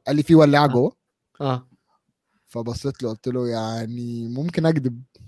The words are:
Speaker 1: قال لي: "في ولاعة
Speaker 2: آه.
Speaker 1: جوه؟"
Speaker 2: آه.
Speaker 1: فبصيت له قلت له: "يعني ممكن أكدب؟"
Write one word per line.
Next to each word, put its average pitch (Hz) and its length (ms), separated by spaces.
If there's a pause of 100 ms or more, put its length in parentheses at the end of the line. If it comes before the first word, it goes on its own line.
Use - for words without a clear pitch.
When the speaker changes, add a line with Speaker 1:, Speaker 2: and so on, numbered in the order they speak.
Speaker 1:
قال 135 80
لي: 151 80
"في 165 120
ولاعة 147 300
Speaker 2:
آه. - 20
Speaker 1:
جوه؟" 127 280 (460)
Speaker 2:
آه. 127 240 (800)
Speaker 1:
فبصيت 117 560
له 117 60
قلت 113 180
له: 123 200
"يعني 117 800
ممكن 160 380
أكدب؟" 131 360 (260)